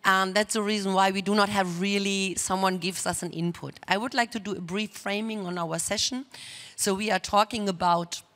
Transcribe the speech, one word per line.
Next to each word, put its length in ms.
And 280
that's 220
the 80
reason 300
why 180
we 100
do 140
not 140
have 300
really 560
someone 440
gives 260
us 160
an 100
input. 560
I 100
would 180
like 160
to 80
do 140
a 80
brief 320
framing 520
on 140
our 180
session. 480
So 200
we 160
are 80
talking 500
about 540